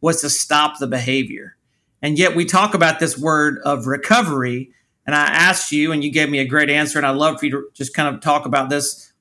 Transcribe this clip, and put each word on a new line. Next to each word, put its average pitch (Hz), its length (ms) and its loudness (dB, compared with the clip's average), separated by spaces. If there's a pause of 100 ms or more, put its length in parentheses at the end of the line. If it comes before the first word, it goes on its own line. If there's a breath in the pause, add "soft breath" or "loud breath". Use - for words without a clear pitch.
was 165 200 2
to 147 80 -2
stop 151 500 0
the 139 80 -4
behavior. 127 680 -4 (460)
And 147 160 -2
yet 180 160 4
we 170 120 0
talk 202 280 2
about 165 260 2
this 147 180 -2
word 151 480 0
of 139 200 -2
recovery. 135 880 0 (340 soft breath)
And 147 100 -2
I 147 100 2
asked 175 480 2
you, 151 180 2
and 151 120 -2
you 147 80 -4
gave 151 180 0
me 147 100 0
a 135 60 0
great 147 240 0
answer, 147 300 0
and 143 60 0
I'd 135 120 0
love 151 220 0
for 147 80 -4
you 131 40 -2
to 139 120 -6 (100)
just 131 220 -10
kind 147 180 0
of - 80 -12
talk 147 240 0
about 135 240 0
this. - 520 -4